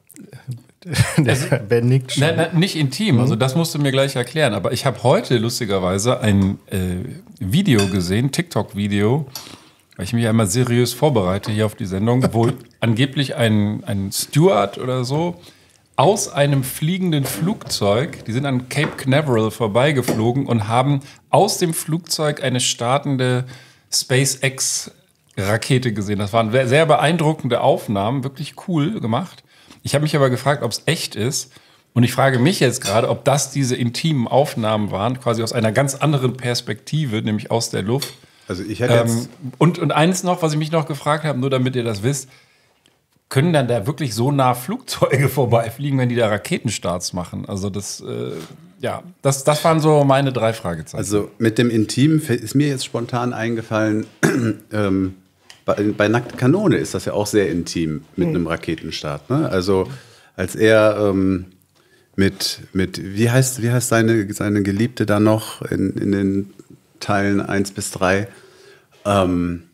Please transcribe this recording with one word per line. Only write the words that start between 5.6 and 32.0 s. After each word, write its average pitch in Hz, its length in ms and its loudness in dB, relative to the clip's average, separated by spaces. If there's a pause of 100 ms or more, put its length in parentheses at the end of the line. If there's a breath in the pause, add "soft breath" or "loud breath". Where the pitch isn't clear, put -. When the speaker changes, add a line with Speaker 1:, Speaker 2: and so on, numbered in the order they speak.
Speaker 2:
ein, 101 380 2 (120)
äh, 92 260 -2 (420)
Video 113 500 2
gesehen, 101 440 0
TikTok-Video, 104 920 -2 (720 loud breath)
weil 92 80 -8
ich - 100 -10
mich 117 120 2
einmal 113 200 4
seriös 120 480 2
vorbereite 101 580 0
hier 107 140 0
auf 107 80 -4
die 113 120 -10
Sendung, 110 460 0
wo 113 180 2 (140)
<laughs> - 160 -20
angeblich 131 560 0
ein, 107 480 2
ein 98 280 -4
Steward 196 640 2
oder 127 260 -4
so 160 340 -4 (580 loud breath)
aus 202 360 2
einem 143 320 2
fliegenden 160 640 -2
Flugzeug, - 1000 -2
die 113 80 -6
sind 139 140 -2
an 127 240 -2
Cape 151 260 -2
Canaveral 127 540 2
vorbeigeflogen 120 960 0
und 110 200 0
haben 135 340 2 (280 loud breath)
aus 185 300 2
dem 165 160 0
Flugzeug 156 680 -4
eine 127 180 0
startende 127 840 0 (480 loud breath)
SpaceX-Rakete - 2000 -2
gesehen. 101 260 -2
Das 101 140 -4
waren 113 220 2
we-, 131 120 4
sehr 147 200 4
beeindruckende 151 720 2
Aufnahmen, 123 640 0
wirklich 139 300 -10 (120)
cool 160 340 -2
gemacht. 120 440 -4 (380 loud breath)
Ich - 120 -2
hab 147 80 4
mich 151 140 0
aber 135 140 6
gefragt, 139 320 0
ob's 113 240 -6
echt - 300 -4
ist. 123 360 -4 (420 soft breath)
Und 120 100 4